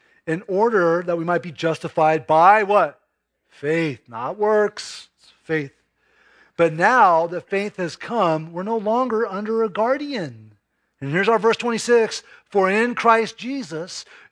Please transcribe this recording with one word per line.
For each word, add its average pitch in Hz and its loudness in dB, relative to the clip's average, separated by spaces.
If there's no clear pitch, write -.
in 165 -4
order 185 2
that 170 -4
we 165 -4
might 170 -2
be 175 -12
justified 160 -2
by" 185 6
what? 190 2
Faith, 151 -4
not 123 -10
works. 208 -2
It's - -20
faith. 151 -4
"But 165 2
now 175 4
that 170 -10
faith 202 -4
has 175 -6
come, 170 -2
we're 175 -8
no 226 -4
longer 226 -2
under 214 -2
a 214 -2
guardian." 196 -4
And 139 -6
here's 190 -2
our 226 4
verse 214 2
twenty-six. 233 0
"For 190 0
in 226 0
Christ 226 2
Jesus, 185 -10